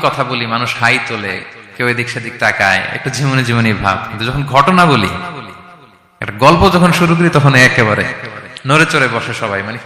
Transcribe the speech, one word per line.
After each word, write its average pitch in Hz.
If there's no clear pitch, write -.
কথা 135
বলি, 123
মানুষ 117
হাই 120
তোলে, 101
কেউ 123
এদিক 120
সেদিক 113
তাকায়, 101
একটু 95
ঝিমুনি 131
ঝিমুনি 117
ভাব। 95
কিন্তু 107
যখন 135
ঘটনা 175
বলি, 117
একটা -
গল্প 165
যখন 175
শুরু 170
করি, 170
তখন 139
একেবারে 120
নড়ে 156
চড়ে 147
বসে 113
সবাই, 101
মানে, 110